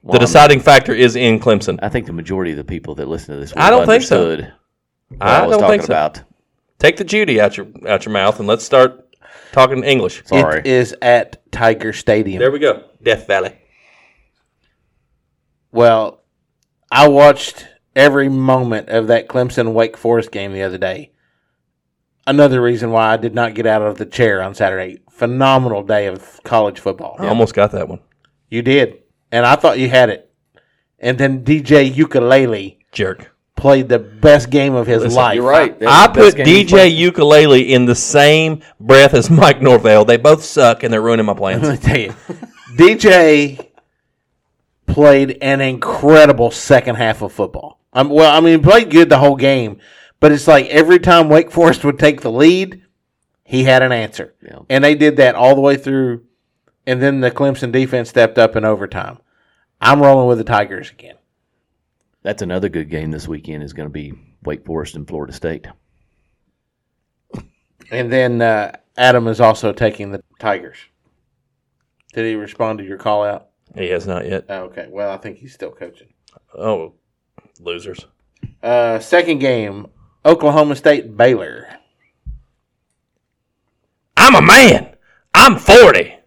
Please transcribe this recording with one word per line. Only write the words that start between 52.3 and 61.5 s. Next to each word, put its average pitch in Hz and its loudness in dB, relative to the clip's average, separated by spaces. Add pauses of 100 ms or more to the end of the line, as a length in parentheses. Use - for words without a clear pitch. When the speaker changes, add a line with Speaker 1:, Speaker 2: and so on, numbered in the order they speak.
Speaker 3:
lead, 185 0 (640)
he 127 -4
had 131 2
an 127 -4
answer. - -10
Speaker 1:
Yeah. - -20
Speaker 3:
And 135 -2
they 147 2
did 147 0
that 127 2
all 127 4
the 135 0
way 139 0
through, 131 -6 (600)
and 127 -4
then 139 -2
the 123 0
Clemson 131 -6
defense 127 -4
stepped 120 0
up 113 0
in 110 -4
overtime. 101 -8 (640)
I'm 139 2
rolling 135 4
with 120 0
the 110 -8
Tigers 104 -6
again. - -20 (1040)